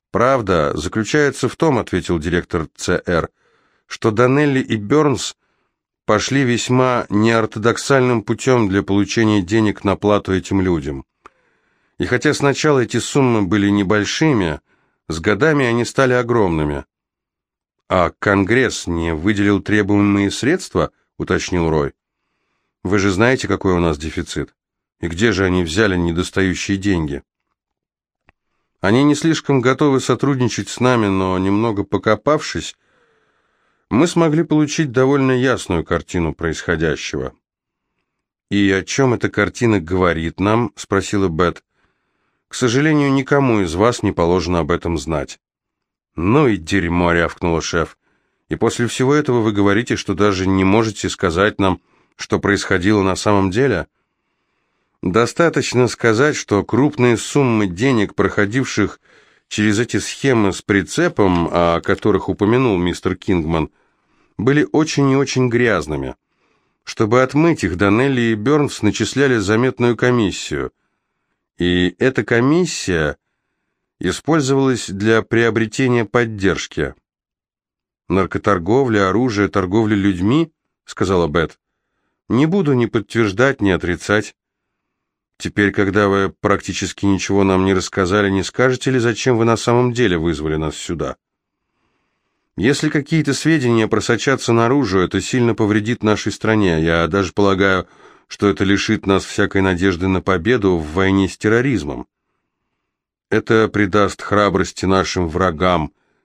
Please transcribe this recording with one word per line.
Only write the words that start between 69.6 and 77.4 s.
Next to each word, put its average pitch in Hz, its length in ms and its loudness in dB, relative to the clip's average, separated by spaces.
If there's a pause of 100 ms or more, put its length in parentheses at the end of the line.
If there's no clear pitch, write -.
комиссию. 95 800 -2 (840)
И 90 400 0
эта 127 260 0
комиссия 117 920 0 (800)
использовалась 135 920 0
для 107 320 2
приобретения 117 840 0
поддержки». 98 920 -2 (1120)